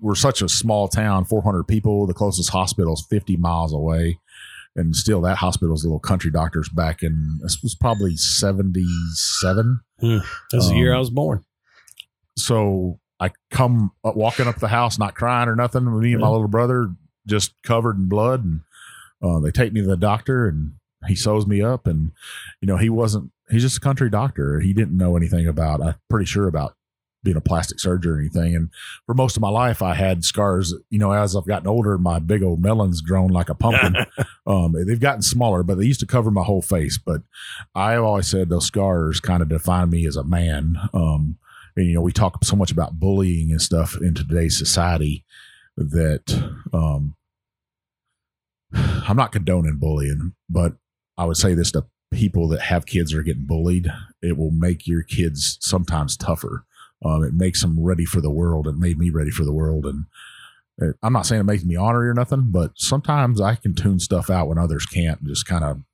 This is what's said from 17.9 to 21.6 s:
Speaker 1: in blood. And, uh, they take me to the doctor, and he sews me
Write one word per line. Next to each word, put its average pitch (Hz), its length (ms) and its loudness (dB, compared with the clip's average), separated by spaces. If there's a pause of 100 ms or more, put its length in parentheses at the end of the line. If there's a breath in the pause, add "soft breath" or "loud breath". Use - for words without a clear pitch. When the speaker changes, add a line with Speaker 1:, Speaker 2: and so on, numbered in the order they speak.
Speaker 1:
in 95 120 0
blood. 113 340 2
And, 80 180 -2 (600 loud breath)
uh, 85 160 2
they 78 120 0
take 120 200 0
me 110 100 0
to 95 60 0
the 95 80 2
doctor, 107 540 0
and 76 240 -4 (340)
he 98 80 2
sews 107 320 0
me 101 140 2